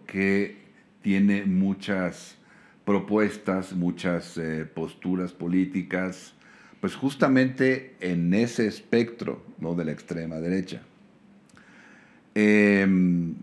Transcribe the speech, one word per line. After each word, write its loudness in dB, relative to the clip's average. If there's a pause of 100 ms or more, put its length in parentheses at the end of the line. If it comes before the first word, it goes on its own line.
que -2 (460)
tiene 2
muchas -2 (460)
propuestas, 0
muchas, -2
eh, -4
posturas -6
políticas, -4 (460)
pues -4
justamente 0
en 0
ese 2
espectro, -2 (160)
¿no? -4
de -2
la -4
extrema -10
derecha. -4 (1500)
Em, 4